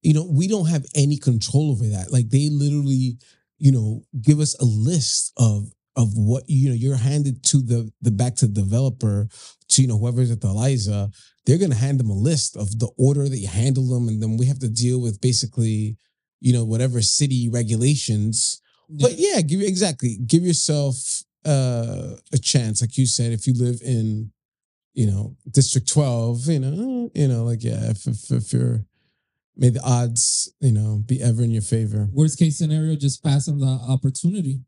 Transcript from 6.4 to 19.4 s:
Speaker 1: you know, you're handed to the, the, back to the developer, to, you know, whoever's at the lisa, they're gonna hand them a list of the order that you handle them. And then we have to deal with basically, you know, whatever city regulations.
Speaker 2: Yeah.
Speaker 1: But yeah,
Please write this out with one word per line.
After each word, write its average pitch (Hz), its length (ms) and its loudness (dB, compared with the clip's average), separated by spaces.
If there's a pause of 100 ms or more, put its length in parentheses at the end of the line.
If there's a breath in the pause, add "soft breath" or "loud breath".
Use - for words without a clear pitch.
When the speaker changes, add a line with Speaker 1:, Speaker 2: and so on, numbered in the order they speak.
Speaker 1:
you 139 220 2
know, 123 80 0
you're 131 180 0
handed 135 520 -2
to 143 140 4
the, 117 300 -2 (120)
the, 123 100 2
back 120 240 0
to 127 100 2
the 107 60 0
developer, 104 760 0 (440 loud breath)
to, - 120 4
you 131 60 4
know, 110 100 0
whoever's 120 320 0
at 113 100 -4
the 95 120 0
lisa, 104 580 -2 (340 soft breath)
they're 151 140 4
gonna 180 160 2
hand 135 240 0
them 120 100 0
a 98 60 -2
list 127 420 0
of 104 220 -6
the 113 180 -2
order 139 320 2
that 131 100 -4
you 98 100 -6
handle 127 400 0
them. 123 180 0
And 107 160 -2
then 110 140 -2
we 123 100 2
have 135 140 0
to 127 100 -4
deal 123 300 0
with 113 200 -4
basically, 110 760 0 (440)
you 127 120 4
know, 117 120 2
whatever 120 380 0
city 127 460 0
regulations. 113 1120 0 (260)
Speaker 2:
Yeah. 156 200 0
Speaker 1:
But - 100 -4
yeah, 349 220 2